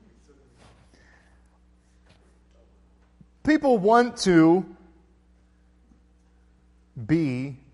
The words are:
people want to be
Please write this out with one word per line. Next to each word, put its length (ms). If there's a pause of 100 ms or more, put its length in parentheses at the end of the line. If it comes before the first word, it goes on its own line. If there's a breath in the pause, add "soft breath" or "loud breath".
(3500 soft breath)
people 340
want 400
to 480 (2500)
be 520 (160)